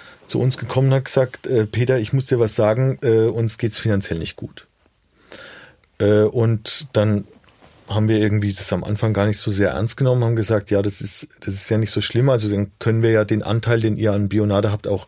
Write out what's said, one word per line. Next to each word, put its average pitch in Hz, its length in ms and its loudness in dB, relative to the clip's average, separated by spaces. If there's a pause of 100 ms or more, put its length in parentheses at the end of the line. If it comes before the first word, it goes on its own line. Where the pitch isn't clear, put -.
(280)
zu 123 120 -2
uns 127 180 0
gekommen 131 320 0
und 135 60 4
hat 135 100 -2
gesagt, - 420 -2
äh, 113 180 2
„Peter, 123 320 0
ich 107 160 -4
muss 135 140 0
dir 123 120 0
was 110 160 2
sagen, 120 460 2
äh, 113 260 2
uns 113 300 -2
geht's - 220 -2
finanziell 98 400 -2
nicht 82 160 -8
gut.“ - 300 -16 (1300)
Äh, 104 240 4
und 113 720 -2
dann 104 320 0 (640)
haben 107 180 0
wir 110 120 2
irgendwie 104 340 0
das - 180 -2
am 90 120 -2
Anfang 107 300 -2
gar 101 120 2
nicht 107 140 0
so - 100 -2
sehr 98 220 2
ernst 110 260 -4
genommen, 127 260 2
haben 117 120 0
gesagt, 107 340 0
„Ja, 101 140 2
das 101 180 -4
ist, - 280 -4 (120)
das 101 140 -6
ist - 140 -4
ja 107 100 0
nicht 107 120 -2
so 107 100 -2
schlimm, 123 280 0
also 107 200 2
dann 101 300 -2
können 113 220 0
wir 117 80 4
ja 110 160 4
den 107 180 0
Anteil, 113 380 0
den 110 160 0
ihr 107 160 0
an 101 160 0
Bionade 104 420 2
habt, - 160 -6
auch 98 200 -4